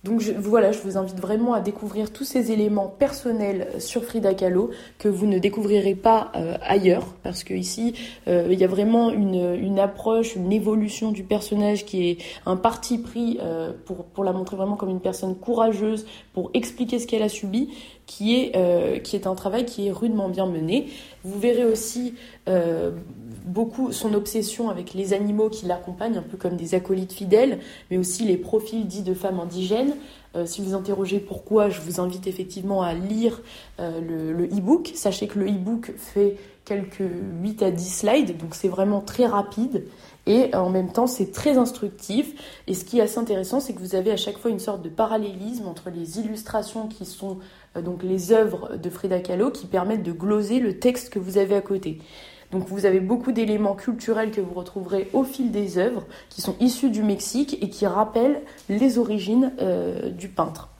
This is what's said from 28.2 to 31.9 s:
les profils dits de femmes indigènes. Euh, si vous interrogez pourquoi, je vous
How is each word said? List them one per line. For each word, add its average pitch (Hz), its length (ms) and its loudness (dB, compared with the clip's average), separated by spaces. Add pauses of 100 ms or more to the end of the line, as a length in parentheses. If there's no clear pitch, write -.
les 185 140 4
profils 214 480 0
dits 190 160 -6
de 185 100 -2
femmes 185 280 -2
indigènes. 185 540 0 (420)
Euh, 170 100 -2
si 196 160 -8
vous 190 120 -2
interrogez 196 460 0
pourquoi, 202 480 2
je 185 140 -4
vous 170 180 -6